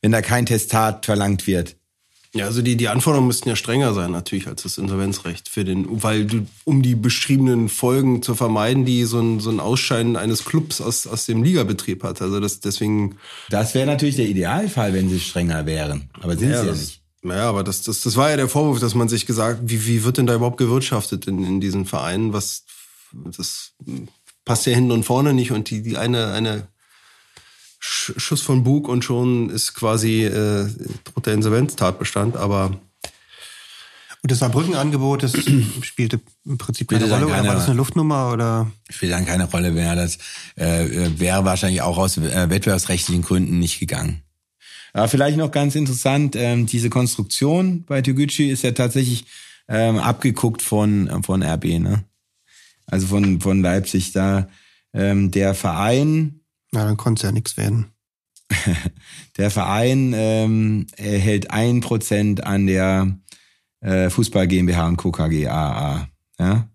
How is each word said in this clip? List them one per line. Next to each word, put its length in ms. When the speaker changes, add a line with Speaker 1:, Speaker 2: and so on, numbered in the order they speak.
Speaker 1:
wenn 100
da 120
kein 240
Testat 580
verlangt 400
wird. 300
Speaker 2:
Ja, 120
also 180
die, 120
die 120
Anforderungen 400
müssten 200
ja 80
strenger 380
sein 160
natürlich 380
als 160
das 160
Insolvenzrecht 680
für 160
den, 380
weil 240
du, 220
um 180
die 140
beschriebenen 760
Folgen 540
zu 100
vermeiden, 500
die 200
so 160
ein, 200
so 120
ein 80
Ausscheiden 560
eines 280
Clubs 380
aus, 240
aus 220
dem 160
Ligabetrieb 600
hat. 160
Also 200
das, 220
deswegen 560
Speaker 1:
Das 240
wäre 100
natürlich 300
der 120
Idealfall, 680
wenn 120
sie 120
strenger 480
wären. 420
Aber 160
sind 140
Speaker 2:
Ja, 120
Speaker 1:
sie 40
ja 60
Speaker 2:
das 100
Speaker 1:
nicht. 200
Speaker 2:
Ja, 240
aber 160
das, 200
das, 180
das 140
war 160
ja 60
der 120
Vorwurf, 300
dass 160
man 120
sich 200
gesagt, 380
wie, 200
wie 180
wird 140
denn 80
da 80
überhaupt 240
gewirtschaftet 680
in, 160
in 180
diesen 240
Vereinen? 480
Was, 300
das 640
passt 220
ja 80
hinten 180
und 120
vorne 320
nicht 160
und 180
die, 140
die 140
eine, 340
eine 360
Sch-, 320
Schuss 220
von 240
Bug 240
und 160
schon 460
ist 240
quasi, 500
äh, 460
droht 220
der 80
Insolvenztatbestand, 1040
aber 420
Speaker 3:
Und 80
das 80
Saarbrücken-Angebot, 840
das 100
<clears throat> 220
spielte 400
im 120
Prinzip 300
keine 140
Speaker 1:
Spielte 80
dann 140
Speaker 3:
Rolle, 20
oder 100
Speaker 1:
keine 140
Speaker 3:
war 60
das 100
eine 100
Luftnummer, 560
oder? 400
Speaker 1:
Spielt 220
dann 140
keine 260
Rolle 200
mehr. 260
Das, 200
äh, 600
wäre 260
wahrscheinlich 380
auch 160
aus, 200
äh, 320
wettbewerbsrechtlichen 720
Gründen 380
nicht 200
gegangen. 420
Aber 160
vielleicht 260
noch 160
ganz 240
interessant, 600
ähm, 300
diese 220
Konstruktion 920
bei 180
Tegucci 480
ist 140
ja 80
tatsächlich, 540
ähm, 300
abgeguckt 640
von, 600
von 180
R 160
B, 220
ne? 260
Also 220
von, 340
von 200
Leipzig 520
da. 340
Ähm, 380
der 220
Verein 880
Speaker 3:
Na, 120
dann 120
konnt's 240
ja 100
nix 240
werden. 300
Speaker 1:
<laughs> 880
Der 140
Verein, 640
ähm, 720
erhält 540
ein 300
Prozent 640
an 220
der, 520
äh, 300
Fußball 380
G 120
M 60
B 100
H 120
und 100
Co. 140
K 160
G 200
A 480
A, 140
ja? 360